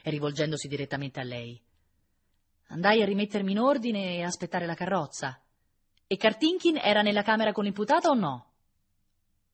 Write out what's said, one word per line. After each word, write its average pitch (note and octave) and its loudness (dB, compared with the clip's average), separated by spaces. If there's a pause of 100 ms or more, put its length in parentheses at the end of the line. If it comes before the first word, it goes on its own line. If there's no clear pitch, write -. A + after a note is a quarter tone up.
e D#3 -6
rivolgendosi D3 -2
direttamente C#3 -6
a C3 -6
lei. A#2+ -12 (1080)
"Andai G3+ 4
a - 2
rimettermi G3+ -2
in G#3 0
ordine A3 0
e F3 -4
aspettare F3 -4
la E3 -4
carrozza." D#3+ -4 (680)
"E F#3+ -2
Kartinkin D#4+ 2
era G#3 4
nella G#3 2
camera A3 2
con G3+ -2
l'imputata G#3+ 2
o C#4+ 6
no?" C#3+ -2 (1000)